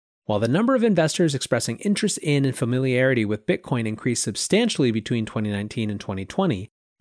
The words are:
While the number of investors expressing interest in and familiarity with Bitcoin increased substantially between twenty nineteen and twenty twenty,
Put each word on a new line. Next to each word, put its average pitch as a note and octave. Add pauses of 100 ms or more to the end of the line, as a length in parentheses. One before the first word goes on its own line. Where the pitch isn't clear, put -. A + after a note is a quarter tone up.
(260)
While G#2+
the A2+
number A3+
of A3+
investors E3+
expressing A#2+
interest G3+
in C#3+
and C3
familiarity B2+
with G#2
Bitcoin B2
increased A2
substantially D#3
between A2
twenty G#2+
nineteen G#2
and G2+
twenty F#2+
twenty, B2 (340)